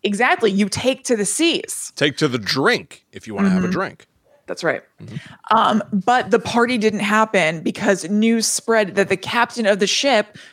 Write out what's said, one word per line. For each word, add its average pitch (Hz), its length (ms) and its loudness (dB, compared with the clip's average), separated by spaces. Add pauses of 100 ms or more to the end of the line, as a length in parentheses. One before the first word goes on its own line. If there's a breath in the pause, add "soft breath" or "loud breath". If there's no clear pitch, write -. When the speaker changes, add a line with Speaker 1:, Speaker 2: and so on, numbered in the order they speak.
Speaker 1:
Exactly. 226 480 2
You 196 160 2
take 254 360 -2
to 240 120 0
the 202 100 -2
seas. - 680 -2
Speaker 2:
Take 147 220 0
to 151 100 2
the 123 100 -2
drink 143 720 -2
if - 160 -16
you 214 80 -10
wanna 196 160 2
have 185 140 2
a - 20 -2
Speaker 1:
Mm-hmm. 180 60 -2
Speaker 2:
drink. - 340 -8 (400)
Speaker 1:
That's - 180 -10
right. 147 180 -2 (200)
Speaker 2:
Mm-hmm. - 140 -16 (380 loud breath)
Speaker 1:
Um, 214 280 2 (100)
but 240 380 2
the 226 80 4
party 240 400 0
didn't 208 220 0
happen 202 600 2
because 190 480 -2
news 220 380 2
spread 214 480 0
that 196 160 0
the 196 80 0
captain 233 480 -2
of 196 120 2
the 202 80 2
ship, 233 520 0 (140)